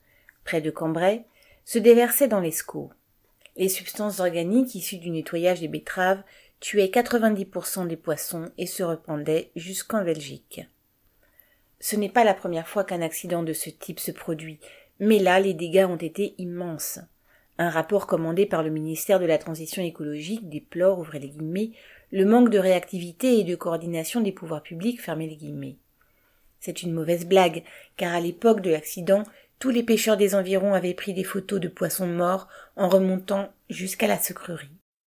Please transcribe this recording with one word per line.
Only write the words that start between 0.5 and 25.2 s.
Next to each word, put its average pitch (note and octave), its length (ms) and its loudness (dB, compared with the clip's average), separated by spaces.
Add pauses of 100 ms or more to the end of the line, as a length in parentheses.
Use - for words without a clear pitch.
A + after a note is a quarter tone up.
de D3+ 80 -4
Cambrai, E3+ 540 0 (420)
se - 140 0
déversait A#3+ 480 8
dans G#3 140 2
l'Escaut. D#3 500 -6 (640)
Les F#3+ 140 0
substances G3 500 -6
organiques F3+ 560 2
issues F3+ 220 -8
du E3+ 120 -10
nettoyage E3+ 520 -2
des D#3 80 -6
betteraves F#3 520 -2 (380)
tuaient F#3+ 320 2
quatre-vingt-dix A3 540 2
pour F3 200 -10
cent F#3 200 -4
des E3 120 -4
poissons E3 600 -6
et F3+ 100 -6
se - 160 -6
répandaient D#3+ 720 -2
jusqu'en F#3+ 480 -4
Belgique. D3+ 580 -6 (1160)
Ce - 160 -4
n'est G3+ 140 0
pas A#3+ 160 6
la G3 80 6
première E3+ 340 -4
fois G3+ 160 -2
qu'un F3 180 -4
accident E3+ 400 -4
de D#3+ 120 -4
ce - 160 -6
type - 300 -14
se - 120 -6
produit, D#3+ 480 -10 (400)
mais G#3 200 6
là, F#3 200 6
les G3 140 2
dégâts F3 360 2
ont F3 60 -2
été E3 420 -6
immenses. F3 600 -8 (600)
Un E3+ 100 2
rapport D#3+ 380 0
commandé E3+ 400 0
par D#3+ 160 0
le D#3+ 80 -2
ministère D#3 480 0
de F3 80 0
la D#3+ 100 4
Transition D#3+ 460 -6
écologique D#3+ 640 -8
déplore, F3 480 0
ouvrez D3+ 220 -10
les C#3 100 -12
guillemets, E3 420 -6 (400)
le F#3+ 140 4
manque A#3 240 8
de G3+ 80 4
réactivité F#3 800 2
et F#3+ 40 2
de F3 120 -2
coordination E3+ 640 -4
des G3 100 0
pouvoirs D#3+ 320 -10
publics, G3+ 360 -6
fermez D#3+ 280 -6